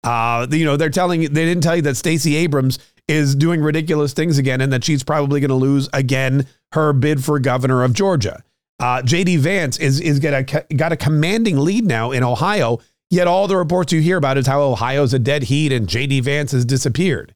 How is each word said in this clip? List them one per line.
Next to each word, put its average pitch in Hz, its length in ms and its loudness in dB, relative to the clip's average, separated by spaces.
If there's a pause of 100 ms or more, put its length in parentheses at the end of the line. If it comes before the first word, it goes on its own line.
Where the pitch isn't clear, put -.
Uh, 117 460 0
you 156 140 0
know, 147 140 0
they're 160 120 0
telling 180 340 0
you, 151 40 -2
they 151 160 0
didn't 170 200 0
tell 170 120 2
you 175 60 0
that 139 160 -2
Stacey 160 380 0
Abrams 139 440 0 (280)
is 143 280 2
doing 160 260 2
ridiculous 151 520 0
things 160 240 0
again 131 240 0
and 135 100 0
that 127 120 0
she's 143 200 0
probably 143 380 0
gonna 135 140 0
lose 135 360 2
again 135 540 0 (260)
her 151 220 2
bid 139 280 2
for 147 180 0
governor 127 440 0
of 127 100 2
Georgia. 170 500 0 (360)
Uh, 123 220 -2
J 170 220 2
D 175 140 2
Vance 156 420 0
is, 139 200 0
is 147 200 0
gonna 139 240 0
co-, 156 200 -4 (120)
got 156 160 0
a 160 60 -2
commanding 165 600 0
lead 202 280 0
now 120 260 0
in 127 120 0
Ohio, 123 560 0 (300)
yet 175 180 2
all 185 200 2
the 190 100 0
reports 180 340 0
you 160 100 2
hear 180 160 2
about 139 200 0
is 131 100 0
how 139 140 2
Ohio's 131 520 0
a 131 60 2
dead 135 240 0
heat 143 280 0
and 113 180 -2
J 120 180 -2
D 135 120 0
Vance 139 320 -2
has 123 140 0
disappeared. 131 720 -2